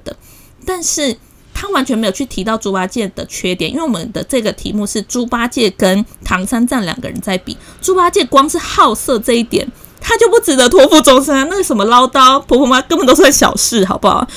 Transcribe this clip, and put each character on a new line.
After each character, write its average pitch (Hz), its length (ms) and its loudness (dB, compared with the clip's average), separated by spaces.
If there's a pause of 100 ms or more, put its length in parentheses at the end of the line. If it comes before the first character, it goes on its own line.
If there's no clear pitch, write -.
的， - 100 -14 (500)
但 370 160 -6
是 285 340 -4 (400)
他 403 140 -10
完 294 160 -2
全 254 100 -2
没 220 120 -2
有 190 40 0
去 269 140 -6
提 208 180 -8
到 220 140 -2
猪 208 140 -6
八 185 160 -2
戒 208 220 -6
的 - 180 -12
缺 - 260 -6
点， 175 160 -4
因 - 80 -6
为 330 60 -6
我 320 40 -4
们 196 240 -4
的 - 120 -8
这 254 180 -4
个 214 100 -4
题 - 220 -10
目 208 140 -4
是 - 160 -8
猪 247 200 -6
八 233 240 -4
戒 240 220 -2
跟 196 340 0 (200)
唐 185 220 -4
三 233 200 0
藏 247 180 -2
两 160 160 -8
个 - 80 -8
人 - 140 -10
在 190 160 -4
比， 220 180 -14 (240)
猪 - 140 -2
八 359 160 2
戒 349 160 0
光 277 240 2
是 339 80 -4
好 311 380 0
色 247 240 -2
这 233 140 -2
一 233 100 2
点， 240 220 -4 (360)
他 - 160 0
就 453 120 4
不 440 100 4
值 330 160 0
得 254 120 4
托 262 200 6
付 349 120 6
终 269 240 6
身 294 100 -2
啊！ 269 160 0
那 381 60 -4
个 392 80 0
什 262 140 -2
么 202 80 0
唠 247 220 4
叨、 262 340 4
婆 - 160 2
婆 277 80 2
妈 254 160 2
根 330 160 -2
本 320 80 0
都 254 80 6
算 294 180 6
小 - 240 0
事， 208 300 0
好 190 100 -2
不 - 120 -2
好？ - 300 0